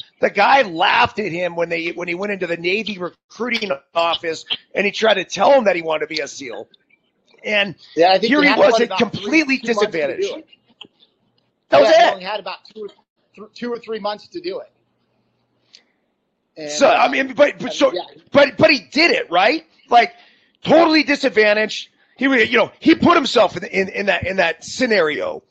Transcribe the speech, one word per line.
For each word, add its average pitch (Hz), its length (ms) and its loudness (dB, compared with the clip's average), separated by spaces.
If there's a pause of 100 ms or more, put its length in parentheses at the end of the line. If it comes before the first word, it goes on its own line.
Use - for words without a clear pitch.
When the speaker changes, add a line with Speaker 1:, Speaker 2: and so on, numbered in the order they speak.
(200)
Speaker 1:
The 220 100 0
guy 240 320 2
laughed 202 560 -2
at 202 120 -4
him 175 240 -6
when 170 140 -2
they, 165 220 -6
when 170 180 -10
he 170 60 -6
went 202 180 -6
into 185 140 -8
the 170 100 -4
Navy 190 420 -4
recruiting 220 720 -8 (240)
office 170 500 -4 (300)
and 196 120 -2
he 202 40 -2
tried 214 240 2
to 185 100 -4
tell 196 280 2
him 269 120 4
that 185 120 2
he 170 60 -6
wanted 160 180 -4
to 151 60 -6
be 156 140 -8
a 143 80 -6
seal. 113 400 -14 (760)
And 202 320 -2 (180)
Speaker 2:
Yeah, 170 180 4
I 190 60 4
think 226 140 0
Speaker 1:
here 294 100 2
Speaker 2:
he - 0 -
Speaker 1:
he 285 60 6
Speaker 2:
had 220 100 2
Speaker 1:
was, - 140 4
Speaker 2:
one 226 100 2
Speaker 1:
a - 20 0
Speaker 2:
about 202 280 -2
three, 208 240 -2
Speaker 1:
completely 269 240 0
Speaker 2:
two 226 140 -2
months 208 260 -2
to 139 120 -2
do 190 200 -6
Speaker 1:
disadvantaged. - 40 -12
Speaker 2:
it. 320 120 -18 (1200)
Speaker 1:
That 285 120 4
was 240 100 6
Speaker 2:
Yeah, 320 60 6
he 339 120 6
Speaker 1:
it. 247 40 -2
Speaker 2:
only 190 120 -10
had 202 160 -8
about 185 240 -14 (100)
two 214 100 -14
or 202 40 -12 (460)
th-, 208 200 -20
two 240 180 -8
or 233 60 -8
three 226 200 -10
months 208 300 -8
to 175 120 -14
do 170 200 -10
it. - 120 -20 (1800)
And, 151 140 -12
Speaker 1:
So, 156 200 2
I 254 180 4
mean, 262 260 -4
but, 285 240 2
but - 40 -14
Speaker 2:
I - 20 -8
mean, 247 80 -8
Speaker 1:
so, 277 200 0
Speaker 2:
yeah. 349 100 -8 (300)
Speaker 1:
but, 285 240 2
but 320 140 0
he 269 100 0 (100)
did 311 200 2
it, 180 200 -4
right? 214 360 0 (240)
Like, 233 240 2 (480)
totally 311 400 4
disadvantaged. 214 880 0 (260)
He 262 120 0
was, 240 220 2
you 240 60 2
know, 160 240 0
he 320 140 4
put 330 200 4
himself 233 420 2
in, 175 80 -10
in, 190 260 -4
in 202 160 -6
that, 175 200 -2
in 190 120 -6
that 170 260 -2
scenario 151 880 -2